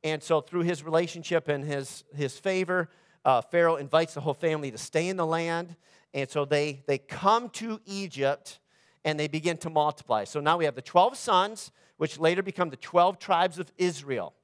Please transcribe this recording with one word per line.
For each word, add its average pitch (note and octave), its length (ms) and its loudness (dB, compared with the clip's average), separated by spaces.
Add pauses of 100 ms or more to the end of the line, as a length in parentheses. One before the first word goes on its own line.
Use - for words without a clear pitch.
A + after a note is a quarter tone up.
And D#3 180 -2
so D#3+ 180 4
through F3 200 -4
his E3 240 0
relationship E3 640 0
and C#3+ 160 0
his, C#3 400 -6 (100)
his C#3+ 240 -4
favor, F#3 500 0 (360)
uh, C3 160 6
Pharaoh E3+ 340 2
invites D3+ 400 0
the D3 60 -8
whole C#3+ 120 -2
family D3+ 380 -2
to A2 80 -12
stay E3 300 -2
in F#3+ 80 -4
the E3+ 100 0
land. E3+ 480 -2 (400)
And C#3 160 -4
so D3 140 -2
they, D3 420 -2
they C#3 120 2
come A3+ 520 2
to A3 340 -8
Egypt, C#3+ 760 -4 (440)
and D#3 140 0
they D3+ 80 -2
begin D#3 320 -2
to E3 120 -8
multiply. D3 520 0
So B2 160 -6
now D3+ 180 2
we E3 100 2
have C3 100 -2
the C3 60 -12
twelve G#3 340 4
sons, G#3 560 0 (240)
which D#3 200 -4
later E3 280 2
become E3 260 -2
the C3 60 -14
twelve F3 420 2
tribes F3 400 0
of F3 180 -10
Israel. C#3 560 -2 (120)